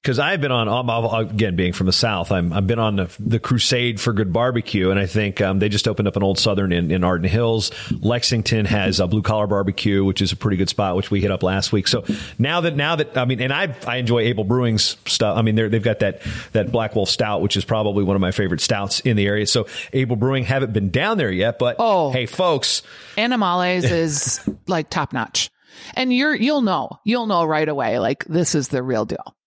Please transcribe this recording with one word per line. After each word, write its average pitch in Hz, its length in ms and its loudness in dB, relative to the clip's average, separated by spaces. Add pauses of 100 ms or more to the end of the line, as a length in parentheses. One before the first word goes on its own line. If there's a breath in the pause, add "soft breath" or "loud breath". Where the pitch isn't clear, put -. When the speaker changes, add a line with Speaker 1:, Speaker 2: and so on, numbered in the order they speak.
Speaker 1:
'Cause 127 140 0
I've 160 220 0
been 139 100 0
on, 117 180 0
um, 120 220 0
I've, 113 400 0
again, 104 240 0
being 90 180 0
from 92 140 -2
the 92 60 2
South, 101 400 0
I'm, 87 200 0
I've 95 140 0
been 117 140 0
on 107 160 0
the, 90 120 -2 (120)
the 113 180 0
crusade 120 640 0
for 120 120 0
good 101 200 0
barbecue. 113 580 2
And 95 80 2
I 98 80 0
think, 101 340 -2
um, 95 200 2
they 104 80 2
just 101 180 0
opened 104 220 0
up - 80 -2
an 98 80 2
Old 98 160 2
Southern 98 320 2
in, 87 180 2
in 90 140 2
Arden 90 260 2
Hills. 113 400 2 (300 loud breath)
Lexington 113 680 0
has 98 320 2
a 95 80 2
Blue 104 160 0
Collar 107 240 0
Barbecue, 98 580 2
which 95 160 2
is 95 120 2
a - 40 -4
pretty 104 200 0
good 92 120 0
spot, 95 280 0
which 98 160 -2
we 101 80 2
hit 98 100 2
up 92 140 -2
last 95 260 0
week. 101 160 2
So - 180 0 (320 loud breath)
now 156 260 0
that, 165 120 -2
now 147 220 0
that, 151 200 -4
I 127 100 2
mean, 123 140 0
and 127 120 0
I, 156 240 -2 (100)
I 123 120 -2
enjoy 120 240 2
Able 110 200 0
Brewing's 113 540 0 (100)
stuff. 104 320 0
I 117 40 2
mean, 110 120 2
they're, 110 140 2
they've 107 120 2
got 107 200 0
that, 98 200 0 (300 loud breath)
that 110 220 0
Black 113 240 0
Wolf 98 120 2
Stout, 104 320 -2
which 101 160 0
is 95 80 -2
probably 104 380 0
one 98 140 2
of 98 40 0
my 92 120 0
favorite 87 280 -2
stouts 101 380 -2
in 117 180 0
the 101 120 2
area. 104 180 0
So 113 220 0 (240 loud breath)
Able 127 240 0
Brewing, 131 260 0
haven't 127 300 -2
been 101 180 0
down 180 260 0
there 135 140 0
yet, 101 300 0
but 120 180 0
Speaker 2:
Oh. 185 320 2
Speaker 1:
hey, 127 160 -2
folks. 165 560 0 (340 loud breath)
Speaker 2:
Animales 185 680 0
Speaker 1:
<laughs> 196 80 2
Speaker 2:
is, 165 480 0 (260)
like, 165 240 -2
top 151 220 -4
notch. - 360 -4 (460 loud breath)
And 254 180 0
you're, 277 220 2
you'll 277 280 2
know, 180 420 -2
you'll 233 220 0
know 180 180 2
right 156 240 2
away, 123 320 0
like, 117 240 -2
this 160 320 0
is 139 100 0
the 131 160 -2
real 120 220 0
deal. - 320 -10 (100)